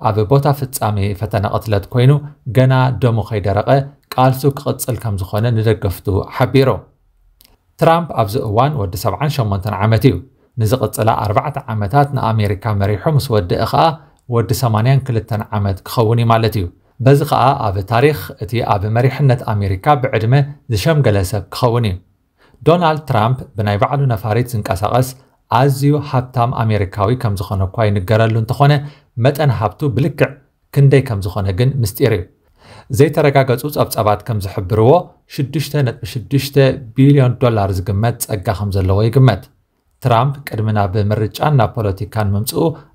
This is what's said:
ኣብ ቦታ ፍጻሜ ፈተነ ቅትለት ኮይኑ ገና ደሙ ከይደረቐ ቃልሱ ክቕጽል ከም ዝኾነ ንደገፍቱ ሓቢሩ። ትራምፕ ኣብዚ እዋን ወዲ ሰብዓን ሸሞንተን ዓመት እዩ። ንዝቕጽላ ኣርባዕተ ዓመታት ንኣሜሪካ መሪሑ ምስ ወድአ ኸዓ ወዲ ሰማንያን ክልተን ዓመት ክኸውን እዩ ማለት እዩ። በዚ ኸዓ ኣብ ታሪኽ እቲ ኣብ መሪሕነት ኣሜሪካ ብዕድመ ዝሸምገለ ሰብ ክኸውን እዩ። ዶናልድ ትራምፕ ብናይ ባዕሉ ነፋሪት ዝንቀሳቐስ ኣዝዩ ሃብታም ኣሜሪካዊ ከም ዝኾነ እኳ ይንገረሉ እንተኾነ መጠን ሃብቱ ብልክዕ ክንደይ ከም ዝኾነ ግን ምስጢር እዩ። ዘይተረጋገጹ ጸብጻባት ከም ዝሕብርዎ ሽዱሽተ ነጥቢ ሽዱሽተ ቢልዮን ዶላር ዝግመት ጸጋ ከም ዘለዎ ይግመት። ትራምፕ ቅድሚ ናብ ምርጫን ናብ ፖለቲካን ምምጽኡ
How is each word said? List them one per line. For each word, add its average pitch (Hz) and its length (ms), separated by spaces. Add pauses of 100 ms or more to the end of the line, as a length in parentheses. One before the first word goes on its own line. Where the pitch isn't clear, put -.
ኣብ 110 240
ቦታ 139 280
ፍጻሜ 113 460 (160)
ፈተነ 101 340
ቅትለት 104 380
ኮይኑ 123 260 (360)
ገና 131 260 (200)
ደሙ 113 300
ከይደረቐ 101 440 (420)
ቃልሱ 131 400
ክቕጽል 127 480
ከም 104 180
ዝኾነ 104 320
ንደገፍቱ 110 580 (220)
ሓቢሩ። 131 400 (1120)
ትራምፕ 165 360
ኣብዚ 110 260
እዋን 120 340
ወዲ 98 220
ሰብዓን 120 340
ሸሞንተን 104 440
ዓመት 107 300
እዩ። 117 100 (420)
ንዝቕጽላ 110 600
ኣርባዕተ 113 500
ዓመታት 113 460
ንኣሜሪካ 107 600
መሪሑ 101 380
ምስ 139 160
ወድአ 104 360
ኸዓ 143 200 (440)
ወዲ 117 260
ሰማንያን 123 480
ክልተን 110 460
ዓመት 101 340
ክኸውን 117 380
እዩ 117 60
ማለት 113 300
እዩ። 92 100 (340)
በዚ 139 240
ኸዓ 117 200 (160)
ኣብ 101 240
ታሪኽ 123 340 (180)
እቲ 113 280
ኣብ 104 240
መሪሕነት 123 580
ኣሜሪካ 101 520
ብዕድመ 113 360 (340)
ዝሸምገለ 120 560
ሰብ 98 240
ክኸውን 117 380
እዩ። 92 80 (680)
ዶናልድ 156 420
ትራምፕ 120 340 (140)
ብናይ 104 260
ባዕሉ 139 280
ነፋሪት 117 440
ዝንቀሳቐስ 107 580 (420)
ኣዝዩ 139 520
ሃብታም 123 520
ኣሜሪካዊ 104 600
ከም 107 200
ዝኾነ 98 260
እኳ 98 220
ይንገረሉ 110 540
እንተኾነ 135 340 (440)
መጠን 131 340
ሃብቱ 110 400
ብልክዕ 135 380 (460)
ክንደይ 139 280
ከም 104 180
ዝኾነ 98 320
ግን 123 240
ምስጢር 113 360
እዩ። 92 100 (680)
ዘይተረጋገጹ 135 800
ጸብጻባት 107 520
ከም 107 180
ዝሕብርዎ 107 500 (380)
ሽዱሽተ 147 540
ነጥቢ 120 240
ሽዱሽተ 139 500 (340)
ቢልዮን 135 460
ዶላር 110 360
ዝግመት 98 480
ጸጋ 95 320
ከም 101 180
ዘለዎ 95 320
ይግመት። 117 400 (600)
ትራምፕ 120 400
ቅድሚ 110 280
ናብ 101 240 (120)
ምርጫን 107 480
ናብ 113 180
ፖለቲካን 104 580
ምምጽኡ 110 320 (320)